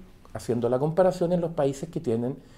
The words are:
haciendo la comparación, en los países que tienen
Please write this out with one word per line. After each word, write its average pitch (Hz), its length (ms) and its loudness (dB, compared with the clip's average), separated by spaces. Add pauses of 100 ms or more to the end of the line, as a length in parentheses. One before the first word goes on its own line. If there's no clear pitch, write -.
(340)
haciendo 117 340 0
la 123 100 2
comparación, 170 540 2
en 175 100 2
los 165 100 -2
países 143 380 -2
que 165 100 -6
tienen 120 380 -2 (200)